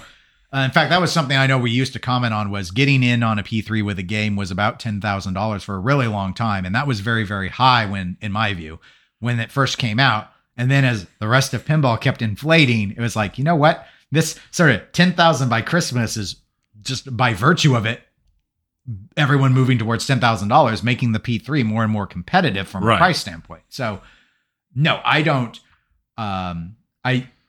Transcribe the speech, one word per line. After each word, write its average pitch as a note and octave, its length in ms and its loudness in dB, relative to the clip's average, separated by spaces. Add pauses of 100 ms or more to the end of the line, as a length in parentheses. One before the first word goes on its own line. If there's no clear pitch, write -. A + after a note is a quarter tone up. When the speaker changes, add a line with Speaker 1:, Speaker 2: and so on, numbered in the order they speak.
(520)
Speaker 1:
uh, C3+ 80 -4
in C3 120 0
fact, D#3 200 2
that F#3 100 4
was E3 100 0
something C#3 260 0
I C3+ 100 4
know C3+ 120 4
we A#2+ 120 0
used B2 220 -2
to A2 60 -10
comment B2 340 -2
on, G#2+ 180 -2
was G2 200 -6
getting C3+ 320 4
in A#2+ 180 2
on A2+ 160 2
a G2+ 60 -4
P A2 180 -4
three A2 220 -2
with G2+ 160 -4
a F#2+ 40 -6
game G#2+ 320 -2
was G2+ 160 -4
about G#2 280 -2
ten G#2 220 -6
thousand G2 320 -4
dollars G2+ 300 -4
for G2+ 120 -8
a F#2 40 -6
really B2+ 280 2
long G2 260 -4
time. G2+ 320 -2
And F#2 100 -4
that C#3+ 120 0
was A#2+ 120 -2
very, A2 240 -2
very F#2+ 260 -6
high B2 380 4
when, F#2+ 340 -6
in G#2+ 100 -6
my G#2 240 -2
view, D#2+ 240 -12 (400)
when A#2 200 -4
it A2+ 120 -8
first C3+ 260 -2
came A2+ 220 -2
out. A2+ 300 2 (260)
And B2 140 -2
then C#3 160 4
as A2 220 -2 (100)
the G#2+ 100 -6
rest B2+ 280 2
of A2 100 -8
pinball C#3 340 2
kept - 220 -2
inflating, A#2 720 2
it - 80 -12
was A#2 160 -4
like, G#2+ 240 -4
"You C3+ 40 -2
know E3+ 120 2
what? D#3 320 2 (240)
This D#3+ 280 -2 (120)
sort E3+ 180 4
of G#2 220 -2
ten F3 220 2
thousand E3 360 4
by A2+ 140 0
Christmas B2+ 520 -2
is G2+ 200 -8 (480)
just B2 340 -8
by B2 160 2
virtue C3+ 420 4
of A2 120 0
it, A#2+ 160 -6 (1120)
everyone C3+ 360 4
moving C3 260 4
towards A2+ 260 -2
ten C3 140 0
thousand G#2 300 0
dollars, A2+ 340 4
making A#2+ 300 0
the G#2+ 60 0
P A#2 200 -4
three C#3 240 -2
more A2 200 0
and G#2+ 80 0
more G#2 140 -2
competitive G2 640 -2
from F#2+ 160 -6
Speaker 2:
Right. A2+ 120 4
Speaker 1:
a - 40 0
price F3+ 200 2
standpoint." E2 500 -14
So, A2 320 -8 (760)
no, C3 280 2
I C#3+ 200 2
don't. C3 360 -2 (600)
Um, F#2 560 -6 (280)
I, B2+ 240 -2 (220)